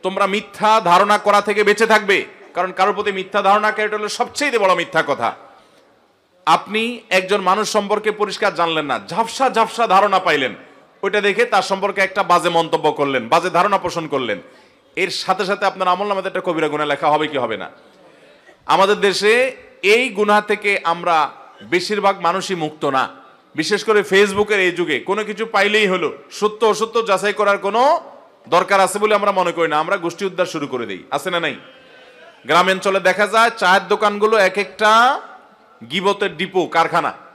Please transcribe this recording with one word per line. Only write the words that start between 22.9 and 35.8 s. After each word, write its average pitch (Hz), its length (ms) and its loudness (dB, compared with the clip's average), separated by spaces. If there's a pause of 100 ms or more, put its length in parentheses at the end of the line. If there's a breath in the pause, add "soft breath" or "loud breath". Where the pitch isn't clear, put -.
বিশেষ 202 280 -2
করে 208 180 2
Facebook-এর 202 580 2
এই 180 120 2
যুগে। 156 280 -2
কোনো 202 240 -4
কিছু 208 220 -8
পাইলেই 208 420 2
হলো, 180 300 -2 (140)
সত্য 214 340 -2
অসত্য 220 420 0
যাচাই 196 260 0
করার 202 240 0
কোনো 240 540 0 (380)
দরকার 185 300 2
আছে 190 200 0
বলে 214 160 2
আমরা 202 160 0
মনে 180 200 0
করি 165 160 -2
না, 151 120 0
আমরা 175 180 -2
গোষ্ঠী 170 280 -6
উদ্ধার 180 200 -2
শুরু 151 220 -8
করে 120 180 -6
দেই, 95 260 -12
আছে 147 180 -6
না 175 100 -2
নাই? 147 160 -4 (920)
গ্রামাঞ্চলে 190 540 2
দেখা 185 280 2
যায় 226 300 2
চায়ের 185 300 2
দোকানগুলো 208 500 0
এক 185 200 2
একটা 220 640 2 (680)